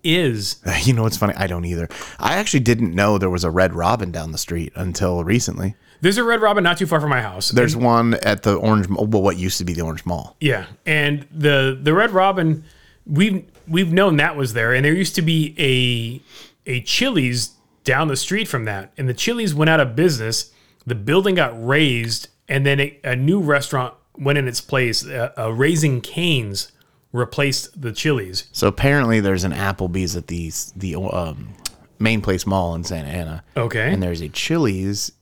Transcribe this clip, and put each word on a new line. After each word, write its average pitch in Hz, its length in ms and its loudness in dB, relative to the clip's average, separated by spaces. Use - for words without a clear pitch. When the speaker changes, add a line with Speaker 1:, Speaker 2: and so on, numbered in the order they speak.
Speaker 1:
is. 143 540 0
Speaker 2:
<laughs> 80 120 -2
You 127 100 4
know 113 100 2
what's 110 140 0
funny? 104 180 0
I 98 120 -2
don't 87 180 -4
either. 85 240 -4
I 143 180 0
actually 196 240 2
didn't 110 320 2
know 101 240 4
there 92 120 0
was 90 140 -2
a 85 80 0
Red 90 220 4
Robin 90 380 0
down 80 200 -8
the 78 60 -8
street 82 380 -6
until 90 480 -2
recently. 98 520 -2
Speaker 1:
There's 196 160 2
a 247 60 -2
Red 233 180 0
Robin 208 220 2
not 175 140 2
too 190 100 -2
far 156 140 2
from 151 80 -2
my 127 120 2
house. 95 280 -4
Speaker 2:
There's 120 240 4
Speaker 1:
And 117 100 -2
Speaker 2:
one 117 320 4
at 104 280 0
the 101 120 4
Orange 107 320 2
Mall, 104 200 -2
well, 107 140 2
what 95 160 2
used 92 200 -2
to 92 80 -4
be 90 80 -4
the 82 80 -4
Orange 80 240 -6
Mall. - 340 -6
Speaker 1:
Yeah. 120 260 0
And 147 460 0
the, 139 500 2
the 151 120 2
Red 214 180 2
Robin, 185 520 2
we've, 185 380 2
we've 165 240 2
known 180 260 4
that 151 200 2
was 127 160 -2
there. 117 200 2
And 131 120 2
there 156 80 4
used 185 220 -2
to 185 60 0
be 160 320 0
a, 131 60 -8
a 123 120 -4
Chili's 127 680 0
down 139 240 2
the 139 80 -2
street 208 320 -4
from 120 180 -4
that. 101 320 -8
And 135 120 -2
the 120 40 -2
Chili's 226 400 -2
went 156 160 2
out 160 120 6
of 120 160 0
business. 123 540 0
The 120 100 -2
building 175 400 2
got 139 160 2
razed. 123 640 0
And 139 180 0
then 139 140 2
a, 143 240 -2
a 123 140 -2
new 160 240 0
restaurant 139 520 0
went 143 200 0
in 131 100 -2
its 120 140 -6
place. 127 440 -2
A, 127 300 -6
a 113 180 -4
Raising 143 460 2
Cane's 127 720 -4
replaced 135 680 -4
the 117 100 -6
Chili's. 104 600 -2
Speaker 2:
So - 140 0
apparently 120 520 4
there's 95 240 2
an 92 80 0
Applebee's 92 640 -2
at 87 120 -8
the, 82 240 -6
the, 90 180 -6
um, 85 540 -6
Main 110 240 2
Place 95 240 -2
Mall 90 300 0
in 85 100 -6
Santa 80 240 -8
Ana. 80 340 -8
Speaker 1:
Okay. 117 340 -2
Speaker 2:
And 95 100 0
there's 87 200 -4
a 76 80 -8
Chili's 101 840 -2